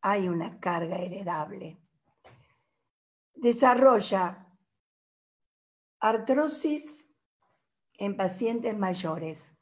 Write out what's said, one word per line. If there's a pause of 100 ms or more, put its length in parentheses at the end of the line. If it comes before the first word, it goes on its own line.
Hay
una
carga
heredable. (1600)
Desarrolla (1500)
artrosis (840)
en
pacientes
mayores.